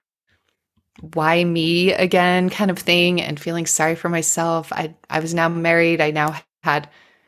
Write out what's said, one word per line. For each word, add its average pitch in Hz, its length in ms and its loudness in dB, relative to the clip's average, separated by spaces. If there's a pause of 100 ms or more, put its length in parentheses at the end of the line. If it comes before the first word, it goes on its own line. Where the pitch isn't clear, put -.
(1120)
why 165 300 2
me 170 500 2
again 180 560 2
kind 196 200 0
of 175 80 -2
thing 175 440 2
and 147 180 -8
feeling 165 260 -6
sorry 160 300 0
for 170 140 -6
myself. 165 640 -2
I, 160 220 -6 (160)
I 160 100 -2
was 160 140 -6
now 165 160 0
married. 165 520 2
I 151 100 2
now 151 240 -2 (280)
had 147 260 -2 (380)